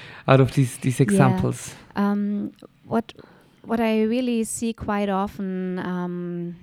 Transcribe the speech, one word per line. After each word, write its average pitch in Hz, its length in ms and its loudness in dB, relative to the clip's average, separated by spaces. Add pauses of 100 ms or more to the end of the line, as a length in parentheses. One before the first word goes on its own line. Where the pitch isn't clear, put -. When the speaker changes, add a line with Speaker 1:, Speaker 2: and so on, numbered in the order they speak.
(280)
Speaker 1:
out 135 120 8
of 131 140 4
these, 127 240 2
these 131 220 0
Speaker 2:
Yeah. 139 40 6
Speaker 1:
examples. 127 680 2 (220)
Speaker 2:
Um, 202 560 -2 (320)
what, 226 280 -4 (520)
what 233 160 -2
I 220 220 2
really 233 420 0
see 226 280 -4
quite 202 360 -2
often, 190 720 -2
um, 175 840 -6